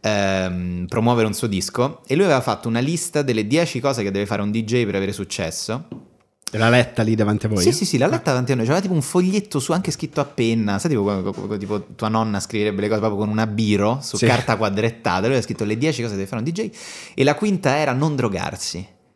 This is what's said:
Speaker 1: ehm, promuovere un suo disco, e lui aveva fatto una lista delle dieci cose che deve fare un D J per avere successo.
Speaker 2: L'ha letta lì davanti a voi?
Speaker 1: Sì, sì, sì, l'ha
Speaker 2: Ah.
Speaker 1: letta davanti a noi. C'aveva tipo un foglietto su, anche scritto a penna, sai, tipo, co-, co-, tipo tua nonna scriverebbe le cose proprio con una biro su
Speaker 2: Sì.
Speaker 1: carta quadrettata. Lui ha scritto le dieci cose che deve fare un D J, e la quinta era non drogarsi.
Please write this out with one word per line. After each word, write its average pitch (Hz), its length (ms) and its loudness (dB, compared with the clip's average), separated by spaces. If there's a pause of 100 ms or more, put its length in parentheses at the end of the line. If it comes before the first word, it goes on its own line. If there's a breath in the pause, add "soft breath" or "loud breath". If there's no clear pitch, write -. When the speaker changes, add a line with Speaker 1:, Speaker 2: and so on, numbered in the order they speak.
Speaker 1:
ehm, 92 840 0
promuovere 113 400 2
un 101 60 -2
suo - 140 -4
disco, 113 600 -2
e 135 80 0
lui 190 100 4
aveva 139 160 4
fatto 113 260 -4
una 117 120 0
lista 151 420 -2
delle 113 240 0
dieci 151 340 0
cose 123 240 0
che 98 80 0
deve 101 140 0
fare 101 160 -2
un 104 100 -2
D 113 120 0
J 117 220 2
per 98 100 -2
avere 98 160 0
successo. 98 720 -6 (680)
Speaker 2:
L'ha 113 160 4
letta 120 340 4
lì 110 100 2
davanti 107 320 2
a 110 40 0
voi? 101 120 0
Speaker 1:
Sì, 90 100 6
sì, 156 140 -2
sì, - 140 0
l'ha 139 80 4
Speaker 2:
Ah. - 20 2
Speaker 1:
letta 160 220 0
davanti 127 220 2
a - 20 2
noi. 117 100 0
C'aveva 160 160 2
tipo 185 140 -2
un 147 80 2
foglietto 185 560 0
su, 131 120 -4
anche 139 200 0
scritto - 280 -6
a 139 60 0
penna, 113 540 0
sai, 170 100 -2
tipo, 113 140 2
co-, 98 280 0
co-, 101 260 -6
tipo 101 260 -4 (120)
tua 110 120 -4
nonna 110 320 0
scriverebbe 104 420 -2
le 104 60 0
cose 110 120 2
proprio 104 220 0
con 104 80 0
una 107 160 0
biro 104 560 2
su - 160 -8
Speaker 2:
Sì. 120 80 2
Speaker 1:
carta 117 300 2
quadrettata. 104 720 0
Lui 135 100 2
ha 113 60 2
scritto 110 200 -6
le 107 140 -2
dieci 131 240 0
cose 110 140 -4
che - 100 -4
deve - 40 -14
fare 113 120 -6
un 127 80 -2
D - 20 -4
J, 208 180 -4 (440 loud breath)
e 131 100 2
la 147 120 6
quinta 170 420 2
era 143 160 0
non 147 220 0
drogarsi. 92 840 -4 (180)